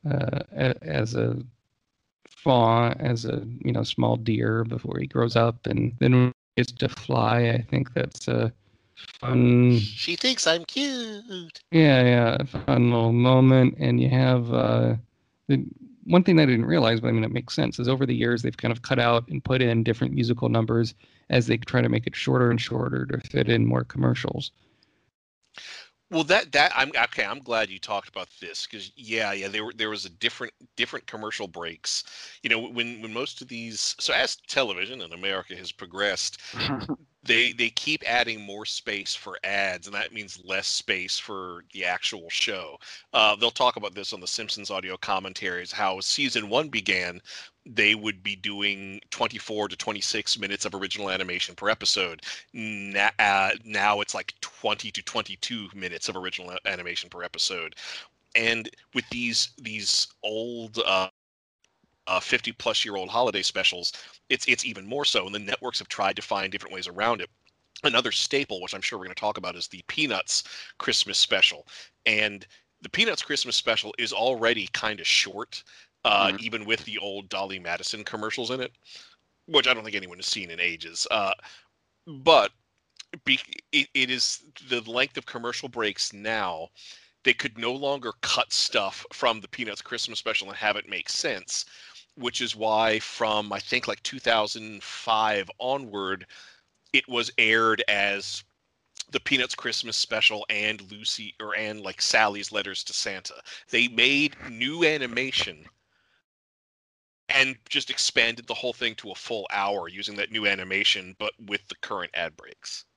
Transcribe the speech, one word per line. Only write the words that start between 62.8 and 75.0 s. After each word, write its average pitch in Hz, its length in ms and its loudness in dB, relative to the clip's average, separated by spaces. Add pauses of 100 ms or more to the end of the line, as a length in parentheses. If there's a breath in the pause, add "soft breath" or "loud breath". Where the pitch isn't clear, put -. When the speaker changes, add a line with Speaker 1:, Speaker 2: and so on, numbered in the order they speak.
Speaker 2:
year 101 120 -6
old 92 120 -6
holiday 110 320 2
specials, 90 520 0 (360 loud breath)
it's, - 180 0
it's 123 160 2
even 98 220 -8
more 135 180 -6
so. 107 220 0
And 98 80 -10
the 104 60 -6
networks 104 400 -6
have 101 80 -12
tried 101 300 0
to 101 40 -10
find 98 300 -4
different 98 240 -10
ways 90 120 -8
around 104 320 0
it. - 120 -10 (520)
Another 117 280 2
staple, 123 500 -2
which 90 140 -10
I'm 95 60 -10
sure 101 180 -6
we're 92 60 -12
gonna 92 100 -12
talk 104 240 -2
about, 92 160 -8
is 90 120 -8
the 90 200 -16
Peanuts 123 560 -2 (340 loud breath)
Christmas - 400 0
special. - 480 4 (400 loud breath)
And 107 400 0 (380 soft breath)
the 117 60 -12
Peanuts 208 340 0
Christmas 131 320 -2
special 110 420 0
is 117 160 -2
already 113 600 2
kinda 107 300 -2